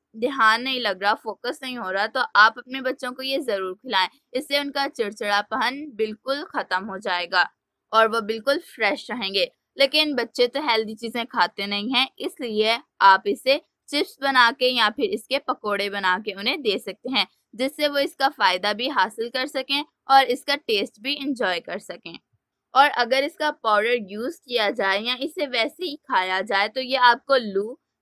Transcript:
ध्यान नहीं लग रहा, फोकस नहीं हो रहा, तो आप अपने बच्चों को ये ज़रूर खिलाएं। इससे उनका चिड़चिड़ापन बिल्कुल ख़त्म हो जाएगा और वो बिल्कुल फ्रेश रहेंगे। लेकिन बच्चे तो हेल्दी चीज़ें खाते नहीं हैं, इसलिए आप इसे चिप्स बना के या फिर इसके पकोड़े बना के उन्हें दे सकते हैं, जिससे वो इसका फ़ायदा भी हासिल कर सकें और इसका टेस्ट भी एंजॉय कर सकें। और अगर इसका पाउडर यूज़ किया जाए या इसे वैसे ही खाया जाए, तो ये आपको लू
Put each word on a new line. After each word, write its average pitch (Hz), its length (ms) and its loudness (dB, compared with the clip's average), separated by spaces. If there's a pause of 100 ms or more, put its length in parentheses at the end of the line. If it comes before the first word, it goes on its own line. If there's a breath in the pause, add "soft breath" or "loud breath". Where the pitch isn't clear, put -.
(160)
ध्यान 226 460 2
नहीं 262 180 -4
लग 196 240 -4
रहा, 208 100 2
फोकस 226 500 -6
नहीं 254 140 -8
हो 190 140 -6
रहा, 196 160 0
तो 262 120 -4
आप 220 380 6
अपने 254 240 -10
बच्चों 254 300 -4
को 254 120 -12
ये 269 160 -2
ज़रूर 196 340 -4
खिलाएं। 190 360 0 (240 soft breath)
इससे 277 260 -2
उनका 277 280 -4
चिड़चिड़ापन 233 1080 -2
बिल्कुल 220 480 -4
ख़त्म 196 420 -4
हो 190 120 -8
जाएगा 180 520 -2 (440)
और 220 140 6
वो 226 140 0
बिल्कुल 226 380 0
फ्रेश 214 520 -4
रहेंगे। 196 400 -2 (260)
लेकिन 294 380 2
बच्चे 240 320 0
तो 277 140 -6
हेल्दी 220 340 -2
चीज़ें 226 300 -6
खाते 196 420 -2
नहीं 202 260 -4
हैं, 262 160 2 (100)
इसलिए 220 600 -2 (220)
आप 190 260 8
इसे 262 340 0 (280)
चिप्स 302 320 -2
बना 254 300 4
के 254 160 0
या 240 220 2
फिर 233 160 -2
इसके 254 340 -2
पकोड़े 202 500 -2
बना 196 300 0
के 208 140 -8
उन्हें 240 280 -4
दे 214 160 0
सकते 214 340 -10
हैं, 208 160 0 (280)
जिससे 277 320 0
वो 285 100 -4
इसका 277 320 0
फ़ायदा 202 440 0
भी 240 140 -4
हासिल 220 420 -2
कर 254 180 -4
सकें 285 380 -4 (240)
और 269 140 8
इसका 254 320 -2
टेस्ट 214 460 -2
भी 269 120 -4
एंजॉय 247 460 -2
कर 170 200 -10
सकें। 170 400 -16 (560)
और 277 140 8
अगर 247 340 0
इसका 302 280 -2
पाउडर 226 500 2
यूज़ 214 440 -8
किया 233 240 0
जाए 202 320 0
या 247 180 -4
इसे 302 280 -4
वैसे 240 380 -4
ही 190 100 -8
खाया 185 460 -2
जाए, 208 260 0
तो 262 140 -6
ये 254 140 -2
आपको 247 400 4
लू 214 440 -2 (220)